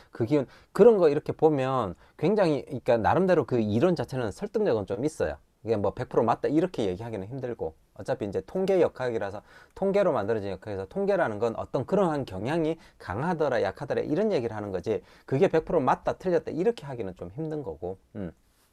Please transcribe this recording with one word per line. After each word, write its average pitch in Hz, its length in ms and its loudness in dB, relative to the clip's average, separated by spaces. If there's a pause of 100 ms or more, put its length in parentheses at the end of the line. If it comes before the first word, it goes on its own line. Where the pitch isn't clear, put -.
그 - 160 -4
기운, 139 220 2 (240)
그런 220 260 8
거 170 120 6
이렇게 147 220 0
보면 131 640 2 (240)
굉장히, 170 480 2
그러니까 123 320 2
나름대로 147 480 4
그 123 140 0
이론 117 360 4
자체는 123 360 -4
설득력은 156 560 0
좀 113 180 -4
있어요. 87 320 -4 (260)
이게 110 120 0
뭐 101 180 0
백 - 160 -8
프로 110 140 2
맞다 - 240 0
이렇게 147 400 0
얘기하기는 98 400 -6
힘들고, 120 480 -8 (180)
어차피 113 320 -6
이제 101 220 -4
통계 190 340 2
역학이라서, 110 600 -2 (340)
통계로 190 380 2
만들어진 104 380 -2
역학에서 95 360 -8
통계라는 180 520 -2
건 117 180 0
어떤 117 280 -4
그러한 165 400 0
경향이 151 540 -4 (180)
강하더라 143 640 -2
약하더라 113 400 -2
이런 160 300 -2
얘기를 117 240 -2
하는 104 160 -6
거지, 92 320 -2 (220)
그게 156 240 2
백 160 160 0
프로 180 160 0
맞다 139 320 0
틀렸다 - 380 -2
이렇게 190 340 -2
하기는 113 300 -8
좀 90 200 -12
힘든 151 280 -8
거고. 95 340 -8 (180)
음. 95 160 -8 (420)